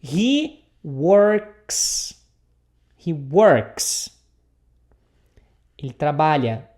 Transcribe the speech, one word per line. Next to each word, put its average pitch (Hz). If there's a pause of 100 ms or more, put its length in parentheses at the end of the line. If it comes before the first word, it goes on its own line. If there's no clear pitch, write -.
he 240 (180)
works. 202 (840)
He 170
works. 147 (1700)
Ele 131
trabalha. 147 (100)